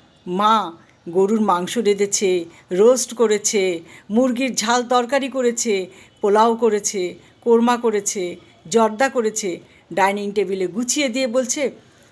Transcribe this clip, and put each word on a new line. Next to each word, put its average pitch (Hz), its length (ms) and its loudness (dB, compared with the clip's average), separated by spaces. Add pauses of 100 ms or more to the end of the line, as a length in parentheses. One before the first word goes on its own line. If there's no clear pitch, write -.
(280)
মা 196 460 2 (360)
গরুর 196 320 2
মাংস 180 360 0
রেঁধেছে, 202 680 0 (260)
রোস্ট 233 420 4
করেছে, 208 640 0 (300)
মুরগির 247 460 0
ঝাল 240 280 0
তরকারি 247 440 0
করেছে, 240 600 -2 (340)
পোলাও 220 340 4
করেছে, 208 600 -2 (260)
কোরমা 233 360 4
করেছে, 202 580 -4 (340)
জর্দা 220 400 2
করেছে, 214 500 -4 (340)
ডাইনিং 202 380 0
টেবিলে 190 360 -2
গুছিয়ে 247 420 -2
দিয়ে 262 180 -2
বলছে, 247 440 -2 (400)